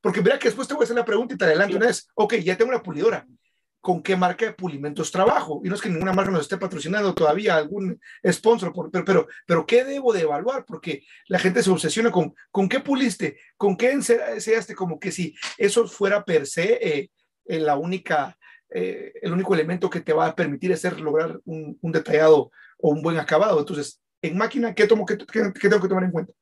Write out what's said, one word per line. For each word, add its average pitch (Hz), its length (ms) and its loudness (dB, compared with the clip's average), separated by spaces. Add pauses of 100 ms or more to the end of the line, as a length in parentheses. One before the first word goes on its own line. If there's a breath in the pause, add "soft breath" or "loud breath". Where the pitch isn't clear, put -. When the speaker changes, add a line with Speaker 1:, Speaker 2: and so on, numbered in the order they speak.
Speaker 1:
Porque 196 220 0
mira 254 160 4
que 262 100 2
después 233 200 -4
te 277 60 -6
voy 294 80 2
a - 20 6
hacer 233 120 -2
la 233 80 0
pregunta 233 300 -2
y 180 40 -10
te 196 60 0
adelanto 180 280 4
Speaker 2:
Sí. 196 60 -2
Speaker 1:
una 220 80 2
vez, - 280 -2
ok, 220 220 2
ya 180 200 0
tengo 233 140 2
la 240 120 -2
pulidora, 175 440 -2 (540)
¿con 175 220 -2
qué 190 140 0
marca 180 300 0
de 208 60 -6
pulimentos 151 600 -8
trabajo? 185 500 2
Y 185 60 -4
no 196 80 -4
es - 40 -8
que 220 80 -6
ninguna 185 240 -2
marca 190 200 0
nos 170 80 2
esté 170 160 -6
patrocinando 180 580 -4
todavía, 175 400 2
algún 170 460 -2 (280 loud breath)
sponsor, 185 440 2
por, 165 180 -8
pero, 175 140 -4
pero, 180 220 4 (200 loud breath)
pero 165 180 2
¿qué 247 200 4
debo 269 280 -2
de 185 100 0
evaluar? 165 440 -2
Porque - 380 -10 (240 soft breath)
la 185 100 0
gente 185 240 2
se 190 80 2
obsesiona 202 400 0
con, 160 240 -2 (160 soft breath)
¿con 196 180 0
qué 262 120 0
puliste? 269 580 -2 (180 soft breath)
¿Con 196 200 0
qué 247 160 2
ense-, 233 480 0
sellaste? 220 340 -2
Como 180 240 -6
que 185 140 -8
si 170 240 -6 (200 loud breath)
eso 202 300 2
fuera 202 380 -2
per 151 220 0
se, 175 260 0 (120)
eh, 143 260 -4 (340)
eh, 160 160 -4
la 151 160 2
única, 170 600 -4 (340 loud breath)
eh, - 420 -6 (100)
el 170 100 -4
único 185 220 0
elemento 175 340 -2
que 180 120 -4
te - 120 -4
va 160 140 2
a 160 80 -4
permitir 160 380 -2
hacer 175 260 -2
lograr 160 460 -2
un, 156 360 -12
un 165 120 -4
detallado 156 580 4 (280 soft breath)
o - 120 2
un 151 120 0
buen 165 160 0
acabado. 160 420 2
Entonces, 147 420 -8 (180)
en 170 160 -4
máquina, 226 380 -2
¿qué 208 140 4
tomo, 214 180 4
qué, 202 100 -4
qué, 208 360 -2
qué - 160 0
tengo 196 140 4
que 190 60 0
tomar 185 140 2
en 185 80 0
cuenta? 165 320 -6